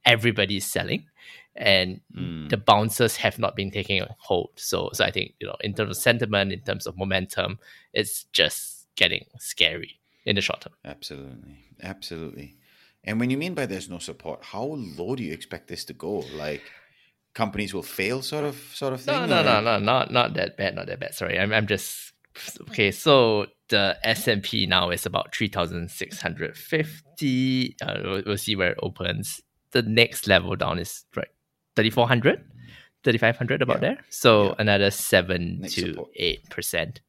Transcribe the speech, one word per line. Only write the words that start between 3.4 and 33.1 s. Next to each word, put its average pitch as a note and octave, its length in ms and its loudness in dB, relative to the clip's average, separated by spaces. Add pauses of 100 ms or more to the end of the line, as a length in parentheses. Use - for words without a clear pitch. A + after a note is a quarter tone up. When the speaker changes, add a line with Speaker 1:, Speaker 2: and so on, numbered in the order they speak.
Speaker 1:
been G2 160 -4
taking G2 320 -2 (140)
hold. - 380 -2
So, - 360 -2
so G2+ 140 0
I - 60 0
think, - 280 -4
you - 80 -10
know, G2 140 -8
in G#2 120 -4
terms G#2 220 -2
of - 80 -6
sentiment, G#2 480 2
in F#2+ 80 -6
terms - 280 -6
of F2+ 100 -10
momentum, F#2+ 600 -2 (360)
it's - 400 -4
just - 540 0 (100)
getting F2+ 260 2 (160)
scary - 580 -2 (280)
in G2+ 100 2
the G2+ 60 0
short - 180 -4
term. - 140 -18 (100)
Speaker 2:
Absolutely, C#2 720 -16 (260)
absolutely. - 760 -12 (460)
And A2 160 -2
when B2 120 0
you C3+ 60 0
mean E3+ 180 -6
by C#3+ 100 -2
there's F#2 240 -8
no F2 80 -10
support, - 460 -10
how G#2 200 -8
low A2 520 -6
do B2+ 80 -6
you D#2 100 -6
expect - 340 -12
this - 180 -10
to - 80 -14
go? F#2+ 260 -6 (160)
Like, D2+ 260 -6 (720)
companies G2+ 400 -4
will F2+ 80 -4
fail, - 400 -2
sort D3+ 240 -6
of, C#3 100 -6 (200)
sort C3+ 180 -4
of B2+ 140 -8
Speaker 1:
No, C#4 140 0
Speaker 2:
thing, - 100 -2
Speaker 1:
no, F3 100 6
Speaker 2:
or? - 20 2
Speaker 1:
no, A2+ 180 4
no, A2 180 2
not, A#2 320 2
not - 240 2
that - 200 -4
bad, G2 200 -2
not F#2 100 -8
that F#2 140 -10
bad. - 160 -10
Sorry, F2+ 240 -2
I'm, G2+ 120 2
I'm G#2+ 140 2
just, - 480 -4 (560)
okay. G2+ 220 2
So A2+ 560 4 (220)
the G2 340 2
S A2+ 240 0
and G#2 160 2
P G#2 240 -2
now F2+ 240 2
is F2 160 -4
about - 260 -2
three G#2+ 140 -2
thousand F2 420 -4
six - 320 -10
hundred E2 340 -6
fifty. C3 1300 -2
Uh, G2+ 220 -6
we'll, F#2+ 200 -4
we'll G2+ 140 -2
see G#2 180 -2
where F#2 180 2
it - 100 -6
opens. F#2+ 580 -6 (300)
The B2 100 4
next A2+ 460 2
level F#2 280 4
down F2 220 -2
is, - 260 -8 (120)
right, - 120 -6 (480)
thirty-four A2 320 4
hundred, B2+ 360 4 (600)
thirty-five A#2+ 320 4